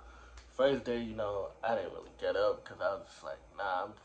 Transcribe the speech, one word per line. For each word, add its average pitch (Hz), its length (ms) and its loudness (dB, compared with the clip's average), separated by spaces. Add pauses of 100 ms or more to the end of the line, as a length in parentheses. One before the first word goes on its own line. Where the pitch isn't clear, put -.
(180)
<clears throat> - 380 -16
First 131 280 4
day, 120 160 0
you 110 160 -4
know, 101 320 -2 (160)
I 113 100 4
didn't 92 200 -2
really - 260 -12
get 92 160 2
up 101 280 4
'cause - 180 -12
I 95 120 4
was 95 160 -6
just - 140 -18
like, 69 160 -8 (160)
"Nah, 95 280 0
I'm 104 100 -8 (100)